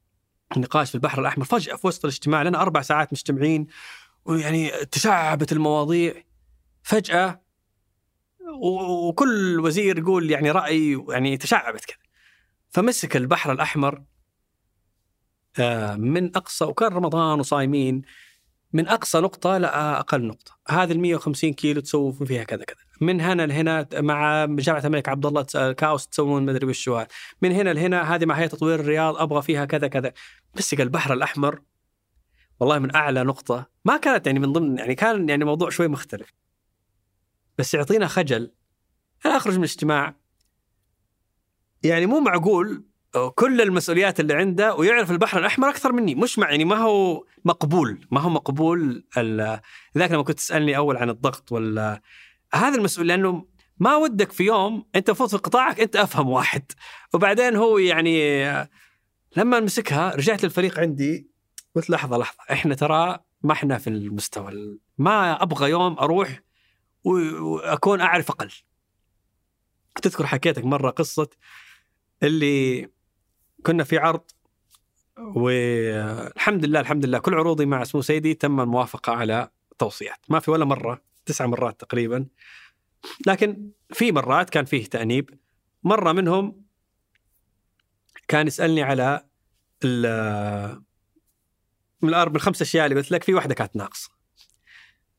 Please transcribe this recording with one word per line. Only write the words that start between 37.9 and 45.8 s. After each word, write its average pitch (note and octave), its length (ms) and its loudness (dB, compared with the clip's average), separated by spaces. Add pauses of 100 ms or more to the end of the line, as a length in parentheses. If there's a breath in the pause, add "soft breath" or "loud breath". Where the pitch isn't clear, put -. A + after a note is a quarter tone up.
خجل. C3 440 -2 (720)
أنا D4 120 2
أخرج G#3+ 160 0
من F#3 60 2
الاجتماع، D3 560 -2 (1700)
يعني E3 220 2
مو B3+ 140 2
معقول F#3+ 680 2 (500)
كل B3 260 4
المسؤوليات F#3 580 2
اللي D3+ 140 2
عنده F#3+ 420 2
ويعرف F#3+ 360 4
البحر F3 280 2
الأحمر C4 300 2
أكثر C#4 220 0